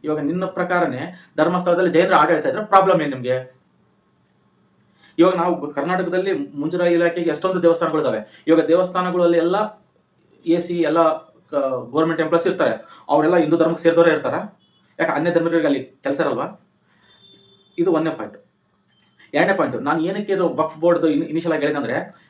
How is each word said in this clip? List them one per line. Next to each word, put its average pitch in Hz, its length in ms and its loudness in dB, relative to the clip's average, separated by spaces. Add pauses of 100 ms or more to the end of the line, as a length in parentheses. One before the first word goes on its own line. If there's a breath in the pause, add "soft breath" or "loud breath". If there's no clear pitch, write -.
ಇವಾಗ 151 160 -4
ನಿನ್ನ 170 260 -4
ಪ್ರಕಾರನೇ 180 920 -4
ಧರ್ಮಸ್ಥಳದಲ್ಲಿ 175 540 2
ಜೈನರ 170 220 4
ಆಡಳಿತ 156 320 4
ಇದ್ರೆ 208 200 -2
ಪ್ರಾಬ್ಲಮ್ 185 360 4
ಏನು 143 80 -4
ನಿಮಗೆ? 127 520 -6 (1600 soft breath)
ಇವಾಗ 180 160 6
ನಾವು 160 380 -4
ಕರ್ನಾಟಕದಲ್ಲಿ 185 600 -2
ಮುಜರಾಯಿ 156 600 -2
ಇಲಾಖೆಗೆ 170 360 0
ಎಷ್ಟೊಂದು 180 340 -2
ದೇವಸ್ಥಾನಗಳಿದಾವೆ. 151 840 0
ಇವಾಗ 160 180 4
ದೇವಸ್ಥಾನಗಳಲ್ಲಿ 180 720 2
ಎಲ್ಲ 190 460 -2 (600)
ಎ 170 140 2
ಸಿ 175 200 -6
ಎಲ್ಲ 160 380 2
ಕ-, 131 720 -6
ಗೌರ್ಮೆಂಟ್ 160 320 0
ಎಂಪ್ಲಾಯ್ಸ್ 165 260 0
ಇರ್ತಾರೆ, 123 420 -2 (200 loud breath)
ಅವರೆಲ್ಲ 156 260 2
ಹಿಂದೂ 160 220 2
ಧರ್ಮಕ್ಕೆ 165 260 0
ಸೇರಿದವರೇ 170 280 4
ಇರ್ತಾರ? 147 220 -2 (680)
ಯಾಕೆ 160 120 -2
ಅನ್ಯ 160 200 -2
ಧರ್ಮೀಯರಿಗೆ 165 360 0
ಅಲ್ಲಿ - 360 -4
ಕೆಲಸ 143 160 -4
ಇರಲ್ವಾ? - 480 -4 (1120 soft breath)
ಇದು 175 120 2
ಒಂದನೇ 160 240 0
ಪಾಯಿಂಟ್. 104 220 -14 (960 soft breath)
ಎರಡನೇ 190 240 2
ಪಾಯಿಂಟ್, 127 240 -2
ನಾನು 156 200 -2
ಏನಕ್ಕೆ 196 320 -4
ಇದು 175 220 0
ವಕ್ಫ್ 156 240 -4
ಬೋರ್ಡ್‌ದು 165 280 2
ಇನ್-, 151 180 0
ಇನಿಷಿಯಲ್ 160 280 -4
ಆಗಿ 143 120 -2
ಹೇಳಿದಂದ್ರೆ, 147 500 -4 (140 soft breath)